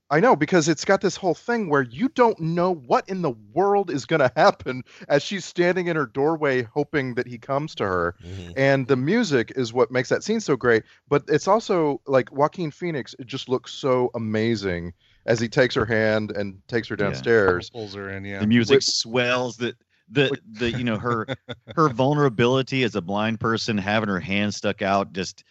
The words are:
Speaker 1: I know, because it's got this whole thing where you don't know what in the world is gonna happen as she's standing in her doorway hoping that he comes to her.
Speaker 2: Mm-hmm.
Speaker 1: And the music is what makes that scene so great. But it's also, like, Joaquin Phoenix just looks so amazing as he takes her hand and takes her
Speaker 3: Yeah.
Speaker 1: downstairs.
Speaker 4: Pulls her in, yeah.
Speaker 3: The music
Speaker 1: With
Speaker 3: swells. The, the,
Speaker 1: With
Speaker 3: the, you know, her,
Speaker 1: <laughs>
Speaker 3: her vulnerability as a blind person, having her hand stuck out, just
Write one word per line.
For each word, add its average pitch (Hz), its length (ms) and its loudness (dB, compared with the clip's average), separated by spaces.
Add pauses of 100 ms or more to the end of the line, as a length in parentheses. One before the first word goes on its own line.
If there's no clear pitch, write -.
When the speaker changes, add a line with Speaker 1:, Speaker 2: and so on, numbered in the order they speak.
(120)
Speaker 1:
I 151 60 4
know, 226 160 4
because 156 340 2
it's 160 160 0
got 196 160 2
this 185 140 -2
whole - 220 -4
thing 226 340 -4
where 139 120 4
you 127 260 -4
don't 233 320 2
know 170 340 0
what 175 340 -2
in 185 140 -6
the 156 80 0 (220)
world 196 400 2
is 135 140 -4
gonna 147 280 2
happen 131 480 2 (260)
as 147 140 4
she's 190 220 -6
standing 175 420 0
in 170 80 0
her 147 120 0
doorway 139 580 0
hoping 131 500 -2
that 123 140 -4
he 123 100 -12
comes 139 380 -4
to 123 100 -2
her. 87 300 0 (100)
Speaker 2:
Mm-hmm. 90 300 -12
Speaker 1:
And 135 320 2
the 135 80 4
music 147 580 0
is 123 180 -4
what 123 200 2
makes 127 160 -2
that - 160 0
scene 220 160 -2
so 151 160 -2
great. 113 260 2 (260)
But 143 200 2
it's 147 180 2
also, 185 640 2
like, 131 240 2
Joaquin 151 400 -2
Phoenix 160 420 -8 (100)
just 127 240 -10
looks 123 240 -2
so 127 420 0
amazing 107 800 -2 (320)
as 113 120 4
he 117 100 0
takes 127 280 2
her 117 100 0
hand 107 460 0
and 101 340 -8
takes 117 220 -4
her 110 100 -8
Speaker 3:
Yeah. 101 60 0
Speaker 1:
downstairs. 101 680 2
Speaker 4:
Pulls 107 240 -12
her 98 160 -10
in, 98 140 -10
yeah. 101 160 -10
Speaker 3:
The 107 80 0
music 120 300 6
Speaker 1:
With 123 60 0
Speaker 3:
swells. 123 760 -2
The, 117 180 -6 (340)
the, 135 220 2
Speaker 1:
With 135 80 -6 (180)
Speaker 3:
the, 120 140 -2
you 127 100 -4
know, 113 160 -2
her, 117 300 -4 (220)
Speaker 1:
<laughs> - 260 -16
Speaker 3:
her 156 120 4
vulnerability 131 920 2
as 104 140 0
a 101 40 -2
blind 104 380 -2
person, 113 400 -2
having 104 300 0
her 95 100 0
hand 98 360 -2
stuck - 280 -4
out, 98 300 0
just 87 380 -8